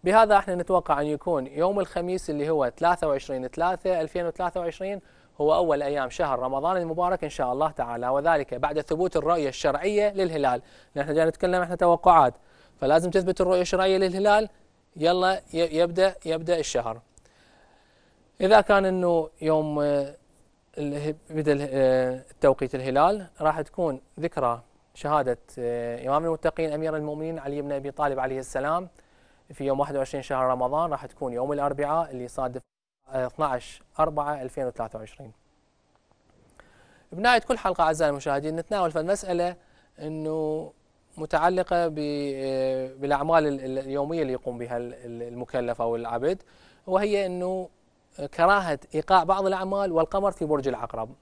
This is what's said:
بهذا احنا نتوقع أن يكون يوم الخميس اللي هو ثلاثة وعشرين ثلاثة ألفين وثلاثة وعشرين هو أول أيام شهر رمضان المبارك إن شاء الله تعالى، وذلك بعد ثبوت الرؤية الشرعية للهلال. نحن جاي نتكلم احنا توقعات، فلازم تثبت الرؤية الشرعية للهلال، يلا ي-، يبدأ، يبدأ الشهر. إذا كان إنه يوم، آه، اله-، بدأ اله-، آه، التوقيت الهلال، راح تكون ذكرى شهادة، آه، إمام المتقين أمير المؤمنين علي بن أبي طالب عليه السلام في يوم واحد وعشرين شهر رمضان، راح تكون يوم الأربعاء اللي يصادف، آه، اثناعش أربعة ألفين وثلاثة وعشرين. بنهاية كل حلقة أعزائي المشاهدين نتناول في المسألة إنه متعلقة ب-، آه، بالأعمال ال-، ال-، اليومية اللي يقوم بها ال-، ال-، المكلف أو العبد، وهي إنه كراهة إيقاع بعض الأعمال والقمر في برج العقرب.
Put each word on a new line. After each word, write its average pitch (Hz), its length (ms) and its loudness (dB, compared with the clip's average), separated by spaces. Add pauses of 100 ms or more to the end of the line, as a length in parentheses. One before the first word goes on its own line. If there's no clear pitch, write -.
بهذا 208 320 6
احنا 196 180 2
نتوقع 175 460 0
أن 151 60 0
يكون 147 400 -2
يوم 175 340 0
الخميس 180 500 -4
اللي 147 200 -2
هو 139 260 0
ثلاثة 170 320 2
وعشرين 131 400 -4
ثلاثة 175 520 -2
ألفين 170 260 -4
وثلاثة 175 340 -4
وعشرين 190 400 -8 (400)
هو 156 140 4
أول 160 280 2
أيام 139 280 -2
شهر 139 280 -2
رمضان 135 380 -2
المبارك 175 480 -2
إن 147 60 -6
شاء 127 220 -4
الله 151 180 0
تعالى، 120 380 -6
وذلك 143 460 2
بعد 147 260 -2
ثبوت 170 360 -2
الرؤية 156 320 2
الشرعية 196 640 0
للهلال. 151 500 0 (340)
نحن 143 180 -2
جاي 160 100 4
نتكلم 180 380 0
احنا 175 140 -4
توقعات، 170 580 6 (460)
فلازم 165 300 4
تثبت 185 300 0
الرؤية 180 200 4
الشرعية 190 380 2
للهلال، 202 500 2 (480)
يلا 180 380 2
ي-، - 80 -8 (120)
يبدأ، 170 600 2 (100)
يبدأ 165 340 -2
الشهر. 113 420 -4 (1400)
إذا 208 200 8
كان 196 240 4
إنه 175 440 2 (120)
يوم، 156 400 0
آه، 143 340 0 (640)
اله-، 147 360 -6 (160)
بدأ 151 220 0
اله-، 143 200 0
آه، 131 580 2
التوقيت 135 440 2
الهلال، 147 520 2 (140)
راح 156 200 0
تكون 151 400 -4 (200)
ذكرى 123 420 -2 (320)
شهادة، 143 440 0 (200)
آه، 120 480 -6
إمام 147 180 0
المتقين 160 480 -2
أمير 156 240 -4
المؤمنين 156 420 -6
علي 143 240 -6
بن 143 100 -6
أبي 139 180 -6
طالب 139 300 -2
عليه 131 180 -4
السلام 151 500 -4 (640)
في 139 120 -10
يوم 135 160 0
واحد 143 160 -2
وعشرين 135 260 -4
شهر 131 220 -2
رمضان، 127 460 0
راح 143 160 -6
تكون 123 260 -8
يوم 131 200 -4
الأربعاء 143 580 -2
اللي 127 140 -10
يصادف، 127 380 -6 (480)
آه، 131 160 -2
اثناعش 135 560 -4 (160)
أربعة 151 440 0
ألفين 131 240 -6
وثلاثة 117 320 -8
وعشرين. 110 340 -18 (1800)
بنهاية 226 280 4
كل 233 180 -2
حلقة 170 260 0
أعزائي 156 260 2
المشاهدين 143 460 -2
نتناول 175 340 -2
في 160 100 -2
المسألة 175 560 -2 (420)
إنه 156 760 -6 (440)
متعلقة 170 720 0
ب-، 156 100 -4
آه، 135 960 -4
بالأعمال 147 520 2
ال-، 139 140 -2
ال-، 131 180 -6
اليومية 143 440 -4
اللي 131 100 -2
يقوم 123 260 -8
بها 120 180 -8
ال-، 120 180 -8
ال-، 120 280 -12
المكلف 120 600 -6
أو - 140 0
العبد، 117 460 -4 (440)
وهي 202 400 0
إنه 180 420 -6 (680)
كراهة 175 440 4 (160)
إيقاع 165 300 4
بعض 190 220 2
الأعمال 190 460 -2
والقمر 190 380 2
في 185 140 -8
برج 143 240 0
العقرب. 117 540 -6